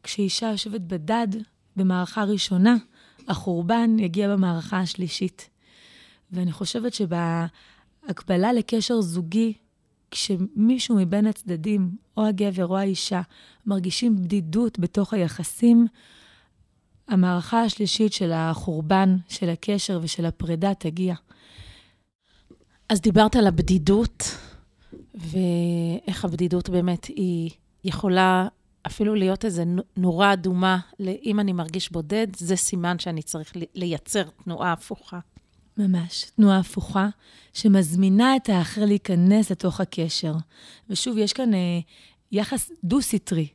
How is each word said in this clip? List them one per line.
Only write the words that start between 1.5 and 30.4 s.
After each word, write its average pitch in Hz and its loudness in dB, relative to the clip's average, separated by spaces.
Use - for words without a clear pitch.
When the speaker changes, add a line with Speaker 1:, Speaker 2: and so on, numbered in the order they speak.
Speaker 1:
במערכה 185 0
ראשונה, 196 4
החורבן 220 0
יגיע 202 -2
במערכה 185 -2
השלישית. 180 -6
ואני 180 -4
חושבת 233 -6
שבהקבלה 170 -4
לקשר 226 0
זוגי, 180 -2
כשמישהו 226 0
מבין 202 2
הצדדים, 185 -2
או 214 2
הגבר 196 0
או 185 -2
האישה, 196 -2
מרגישים 202 0
בדידות 190 -2
בתוך 185 0
היחסים, 226 4
המערכה 180 2
השלישית 214 0
של 170 -2
החורבן, 165 2
של - -4
הקשר 190 -4
ושל 170 -4
הפרידה 170 -2
תגיע. 175 -4
Speaker 2:
אז 208 0
דיברת 214 6
על 220 6
הבדידות, 185 2
ואיך 170 -2
הבדידות 175 -2
באמת 180 0
היא 175 -4
יכולה 185 2
אפילו 214 -2
להיות 190 0
איזה 175 -2
נו-, 175 0
נורה 185 4
אדומה, 185 0